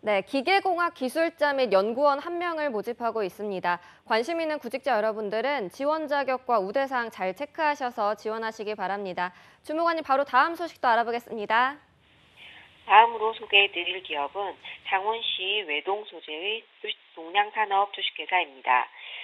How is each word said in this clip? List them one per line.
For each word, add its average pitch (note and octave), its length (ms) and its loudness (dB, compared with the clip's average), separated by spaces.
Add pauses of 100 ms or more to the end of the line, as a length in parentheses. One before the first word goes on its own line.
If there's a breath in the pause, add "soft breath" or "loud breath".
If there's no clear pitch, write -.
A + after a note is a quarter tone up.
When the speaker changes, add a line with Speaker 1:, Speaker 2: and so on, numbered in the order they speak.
Speaker 1:
네, G#3 180 2
기계공학 E4+ 720 0
기술자 D4 580 0
및 B3+ 200 2
연구원 A#3+ 460 4
한 E4+ 200 -6
명을 D#4+ 320 -2
모집하고 A3+ 520 -4
있습니다. F3+ 580 -2 (240 loud breath)
관심 A#3+ 360 0
있는 D4+ 180 -2
구직자 B3+ 380 -2
여러분들은 A3 720 -2
지원 D4+ 400 -2
자격과 B3+ 500 0
우대사항 A#3+ 520 -2
잘 F#3 260 -4
체크하셔서 C#4 800 -2
지원하시기 A3 580 -6
바랍니다. F#3 580 -4 (320 loud breath)
주무관님, E4 380 0
바로 C4+ 220 2
다음 D4 320 2
소식도 D#4+ 320 -2
알아보겠습니다. A#3 920 0 (1040 loud breath)
Speaker 2:
다음으로 A3+ 500 6
소개해드릴 F#3+ 680 2
기업은 D#3+ 540 -6 (320 loud breath)
창원시 G3 800 -2
외동 F#3 380 -2
소재의 F3+ 580 -6 (160)
주식, G#3 180 -8 (160)
동량산업 G3+ 800 0
주식회사입니다. C#3+ 960 0 (360 loud breath)